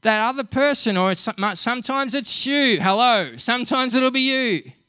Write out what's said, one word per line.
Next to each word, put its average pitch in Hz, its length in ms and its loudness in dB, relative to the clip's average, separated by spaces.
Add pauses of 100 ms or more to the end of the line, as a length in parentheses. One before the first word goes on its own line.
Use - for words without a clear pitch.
that 220 280 2
other 262 160 -6
person, 262 500 0
or 185 160 2
it's, - 160 -4 (280)
sometimes 254 600 -4
it's - 300 -2
you, 269 340 2
hello, 196 560 2
sometimes 247 600 -2
it'll 262 160 4
be 262 100 0
you. 254 500 0 (180)